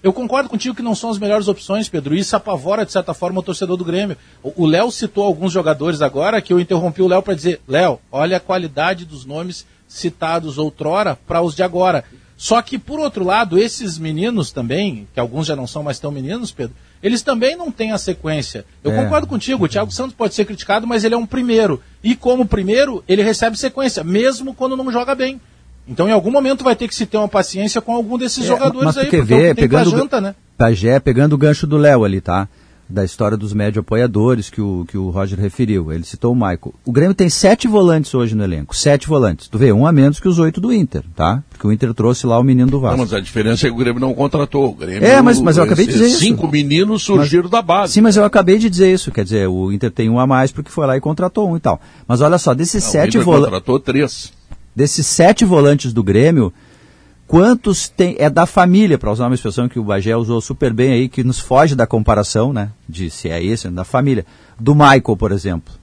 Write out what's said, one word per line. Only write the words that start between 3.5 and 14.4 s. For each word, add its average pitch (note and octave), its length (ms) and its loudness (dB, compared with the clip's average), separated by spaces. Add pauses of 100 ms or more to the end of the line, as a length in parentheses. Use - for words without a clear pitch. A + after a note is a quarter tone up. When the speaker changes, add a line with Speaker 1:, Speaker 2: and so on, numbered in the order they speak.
Speaker 1:
do F3+ 80 -8
Grêmio. F3+ 320 -2 (260)
O, E3 200 -4
o - 20 4
Léo F#3 260 2
citou - 320 -4
alguns F3+ 300 -2
jogadores D#3 480 -2
agora D3+ 400 0
que - 100 -6
eu F3+ 80 4
interrompi F3 420 -2
o F#3 60 2
Léo F3+ 160 2
pra G3 100 -4
dizer, D#3+ 320 -4
"Léo, C#3+ 340 0 (120)
olha D#3+ 240 -2
a F3+ 60 -2
qualidade F3 640 -4
dos D3 180 -20
nomes D#3+ 420 -12 (220)
citados E3 680 -6
outrora D#3 680 -4
pra E3+ 160 -2
os D#3+ 140 -2
de F#3 80 -2
agora." F3+ 400 0 (320)
Só A#3 260 0
que, C4+ 160 -10
por D4 220 -10
outro A3+ 240 -6
lado, F#3 340 0
esses G3+ 400 -4
meninos D#3+ 540 -4